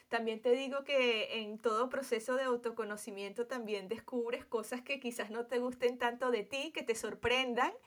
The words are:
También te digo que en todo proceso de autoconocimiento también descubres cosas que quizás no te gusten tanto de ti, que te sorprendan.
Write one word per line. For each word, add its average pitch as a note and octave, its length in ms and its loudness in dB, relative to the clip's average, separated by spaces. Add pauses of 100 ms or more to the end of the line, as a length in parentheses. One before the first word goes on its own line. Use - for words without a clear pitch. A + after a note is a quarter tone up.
También A3+ 320 -2
te B3 120 6
digo C4+ 300 0
que A#3+ 600 2
en G#3+ 160 -8
todo A#3 320 2
proceso B3+ 460 0
de C4+ 80 2
autoconocimiento A3 1040 -2
también G#3+ 400 -4
descubres A#3 600 -4
cosas A#3+ 340 -2
que C#4 180 -4
quizás A#3 320 -6
no A#3 140 -4
te A#3+ 140 0
gusten B3 400 0
tanto B3 320 0
de G#3+ 120 2
ti, C#4 300 -6
que D#4+ 100 -4
te A3+ 120 0
sorprendan. B3 800 2 (140)